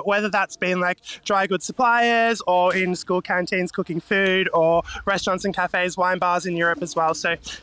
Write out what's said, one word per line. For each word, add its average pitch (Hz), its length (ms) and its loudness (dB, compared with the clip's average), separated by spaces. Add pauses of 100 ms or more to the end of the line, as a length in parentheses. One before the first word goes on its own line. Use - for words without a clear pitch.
whether 202 240 0
that's 196 260 -2
been, 180 240 -2
like, 180 200 -2 (260)
dry 196 220 2
goods 190 180 -2
suppliers 233 800 2
or 180 280 4
in 185 220 0
school 180 260 -2
canteens 180 500 -2
cooking 175 280 -4
food 190 540 2
or 165 300 4 (220)
restaurants 190 380 -2
and 196 120 -4
cafes, 180 420 -2
wine 180 220 0
bars 180 260 0
in 180 100 -4
Europe 170 280 0
as 170 120 -6
well. 160 200 2
So 170 200 -2 (280)